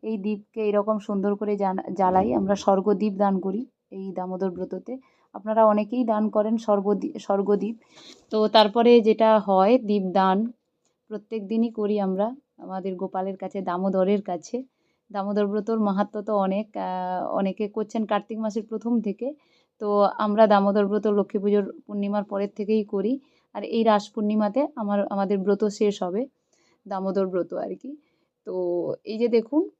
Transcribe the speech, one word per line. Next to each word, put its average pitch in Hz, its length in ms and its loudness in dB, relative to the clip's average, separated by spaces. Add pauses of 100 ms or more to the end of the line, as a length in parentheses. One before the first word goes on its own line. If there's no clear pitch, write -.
এই 220 160 -4
দীপকে 208 420 -6
এরকম 208 380 0
সুন্দর 202 360 -2
করে 208 220 -2
জান-, 190 380 -2
জ্বালাই 190 400 2
আমরা, 202 200 2
স্বর্গদ্বীপ 196 580 2
দান 196 280 0
করি 196 260 -4 (240)
এই 190 220 -12
দামোদর 185 380 -6
ব্রততে। 185 460 -10 (360)
আপনারা 214 320 2
অনেকেই 214 400 2
দান 214 240 0
করেন 214 280 0
স্বর্গদ্বী-, 208 640 0
স্বর্গদ্বীপ। 202 580 0 (540)
তো 214 180 2
তারপরে 226 520 6
যেটা 220 380 4
হয়, 196 400 4
দীপ 208 240 0
দান 190 500 2 (560)
প্রত্যেক 214 380 -10
দিনই 226 240 0
করি 208 300 -2
আমরা 196 340 -2 (220)
আমাদের 190 400 -10
গোপালের 190 400 -6
কাছে, 190 240 -8
দামোদরের 190 640 0
কাছে। 190 400 -8 (500)
দামোদর 202 340 -2
ব্রতর 214 320 -2
মাহাত্ম্য 208 440 -2
তো 214 140 -2
অনেক, 196 400 -2
আহ, 185 500 -6
অনেকে 196 420 -4
করছেন 214 380 -4
কার্তিক 214 320 -4
মাসের 220 240 -4
প্রথম 220 380 -2
থেকে। 214 320 -6 (460)
তো 208 240 2
আমরা 208 440 4
দামোদর 202 400 4
ব্রত 208 200 0
লক্ষ্মী 202 340 0
পুজোর 208 460 0
পূর্ণিমার 202 380 -4
পরের 202 320 -6
থেকেই 214 280 0
করি। 208 340 -2 (340)
আর 208 100 -10
এই 226 200 -2
রাস 208 280 2
পূর্ণিমাতে 214 560 0 (100)
আমার, 202 300 -2
আমাদের 196 320 -2
ব্রত 196 260 0
শেষ 208 380 -2
হবে, 196 240 -4 (640)
দামোদর 190 380 -2
ব্রত 180 280 -4
আর 190 200 -6
কি। 269 220 -16 (480)
তো - 100 -10 (500)
এই 214 140 -8
যে 240 100 2
দেখুন 240 400 2 (120)